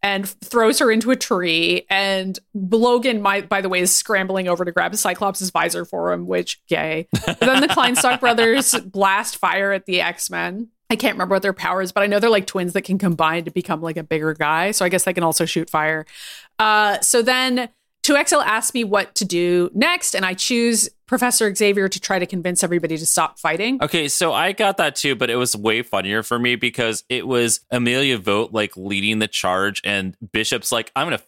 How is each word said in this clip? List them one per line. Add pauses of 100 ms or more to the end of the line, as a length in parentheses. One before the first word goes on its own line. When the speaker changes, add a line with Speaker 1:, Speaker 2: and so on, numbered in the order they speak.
Speaker 1:
and
throws
her
into
a
tree.
And (160)
Logan,
my,
by
the
way,
is
scrambling
over
to
grab
Cyclops'
visor
for
him,
which,
gay. (340)
Then
the
Kleinstock
Speaker 2:
<laughs>
Speaker 1:
brothers
blast
fire
at
the
X-Men. (200)
I
can't
remember
what
their
power
is,
but
I
know
they're,
like,
twins
that
can
combine
to
become,
like,
a
bigger
guy.
So
I
guess
they
can
also
shoot
fire. (500)
Uh,
so
then (320)
two
X
L
asks
me
what
to
do
next,
and
I
choose (160)
Professor
Xavier
to
try
to
convince
everybody
to
stop
fighting.
Speaker 2:
Okay,
so
I
got
that
too,
but
it
was
way
funnier
for
me
because
it
was
Amelia
Vogt,
like,
leading
the
charge,
and (160)
Bishop's
like,
I'm
gonna